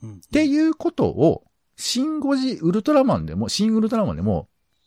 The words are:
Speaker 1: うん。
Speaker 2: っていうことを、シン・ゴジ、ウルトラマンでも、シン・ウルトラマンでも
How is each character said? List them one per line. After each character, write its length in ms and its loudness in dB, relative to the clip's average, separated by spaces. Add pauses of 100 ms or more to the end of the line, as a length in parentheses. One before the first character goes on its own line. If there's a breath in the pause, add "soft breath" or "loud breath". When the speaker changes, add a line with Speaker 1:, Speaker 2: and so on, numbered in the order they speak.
Speaker 1:
う 40 -16
ん。 100 -16
Speaker 2:
っ 20 -20 (120)
て 140 2
い 140 2
う 140 2
こ 180 -4
と 160 0
を、 380 2 (320)
シ 260 -4
ン・ 160 -2
ゴ 160 0
ジ、 200 -2
ウ 160 0
ル 120 0
ト 80 0
ラ 140 4
マ 120 2
ン 80 -4
で 100 -8
も、 120 -2
シ 200 0
ン・ 60 2
ウ 60 2
ル 80 0
ト 80 -2
ラ 80 0
マ 80 -2
ン 60 -4
で 40 -6
も 280 -2 (380)